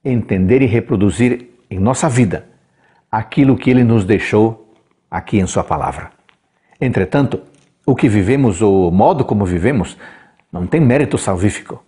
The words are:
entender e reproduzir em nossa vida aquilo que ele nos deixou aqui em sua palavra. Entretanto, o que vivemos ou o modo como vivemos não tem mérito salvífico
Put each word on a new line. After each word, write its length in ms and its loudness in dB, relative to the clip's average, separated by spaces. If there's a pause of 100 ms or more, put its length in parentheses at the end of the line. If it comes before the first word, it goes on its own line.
entender 600 0
e 40 4
reproduzir 840 0 (200)
em 100 -10
nossa 280 0
vida 380 0 (640)
aquilo 460 0
que 120 -2
ele 140 4
nos 220 2
deixou 680 0 (380)
aqui 260 -4
em 100 0
sua 180 -4
palavra. 460 -6 (680)
Entretanto, 640 -2 (440)
o 80 2
que 140 2
vivemos 540 0
ou 260 4
o 40 0
modo 340 2
como 200 -2
vivemos 520 -2 (520)
não 160 -8
tem 140 -2
mérito 380 2
salvífico 720 -4